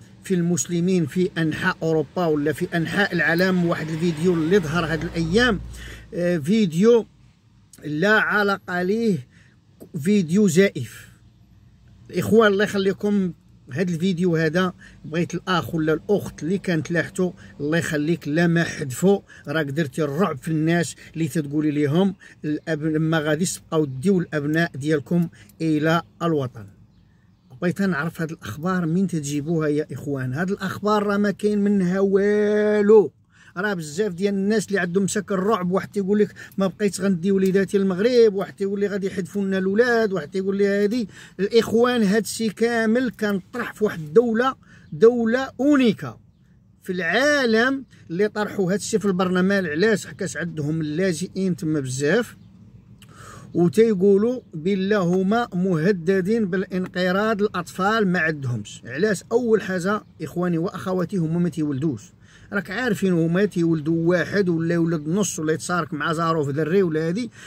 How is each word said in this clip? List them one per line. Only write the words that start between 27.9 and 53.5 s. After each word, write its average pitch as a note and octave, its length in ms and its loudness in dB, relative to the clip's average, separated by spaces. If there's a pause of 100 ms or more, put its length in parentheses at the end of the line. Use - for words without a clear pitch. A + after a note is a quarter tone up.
هاد D#3+ 100 -4
الأخبار F3 540 -4
منين F3 220 0
تجيبوها D3+ 600 -2
يا D3 240 0
إخوان؟ C3 420 -6
هاد F3+ 180 -2
الأخبار G3+ 520 -2
راه G3+ 140 0
ما G3+ 140 2
كاين G3+ 320 0
منها G3 360 2
والو. G#3 1120 4 (460)
راه G#3 160 -2
بزاف E3+ 400 -4
ديال G3 200 -2
الناس G3 340 0
اللي G3 120 0
عندهم F3+ 280 0
ساك G#3 240 -4
الرعب، F#3+ 400 0
واحد F#3 200 -2
تيقول G3+ 280 0
لك G#3 140 0 (240)
ما F#3+ 100 2
بقيتش F#3+ 340 -4
غندي F#3+ 300 0
وليداتي F#3+ 460 2
للمغرب، G#3 560 4
واحد F#3 200 -6
تيقول G3 260 -4
لي G3+ 80 0
غادي G3 200 -4
يحذفوا F#3+ 340 -6
لنا F#3+ 160 -2
الاولاد، A3 560 2
واحد D3 180 -6
تيقول F#3+ 260 -2
لي G3+ 100 2
هادي. G3+ 420 0 (300)
الاخوان، A3+ 640 2
هادشي G#3+ 460 0
كامل A#3 600 0
كان G3+ 320 -4 (120)
طرح A#3+ 200 -8
في - 100 -4
واحد G3 160 -2
الدوله، A3+ 560 2 (360)
دوله A#3 580 4 (100)
اونيكا B3 580 2 (640)
في - 80 -6
العالم A#3+ 920 2 (240)
اللي F#3 180 0
طرحوا G3+ 460 -2
هادشي G#3 260 -2
في F#3+ 60 -4
البرلمان. F#3 600 2
علاش؟ F3 400 0
حكاش - 320 -10
عندهم D#3+ 440 -4
اللاجئين F3+ 720 -2
تما D#3 240 -4
بزاف، C#3+ 580 -2 (1160)